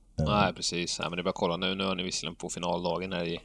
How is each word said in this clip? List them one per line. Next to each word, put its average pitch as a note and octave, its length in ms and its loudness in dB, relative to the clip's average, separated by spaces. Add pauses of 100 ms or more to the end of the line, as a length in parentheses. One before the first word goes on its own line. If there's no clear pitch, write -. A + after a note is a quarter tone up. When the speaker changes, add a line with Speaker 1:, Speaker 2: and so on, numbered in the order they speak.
(200)
Speaker 1:
Mm. D#2 120 2
Speaker 2:
Eh. G#2 80 4
Speaker 1:
Nej, F#2 140 4
precis. F2 460 -2
Nej, D#2+ 100 -2
men F2 80 -4
det F2+ 40 0
är - 20 -2
bara F#2 60 2
att F2+ 60 2
kolla E2+ 220 2
nu. F#2+ 180 0
Nu F#2+ 80 0
är F#2+ 120 2
ni F2+ 80 -2
visserligen F2 320 -4
på - 140 -6
finaldagen F2 640 0
här F2 120 0
i, E2+ 200 -2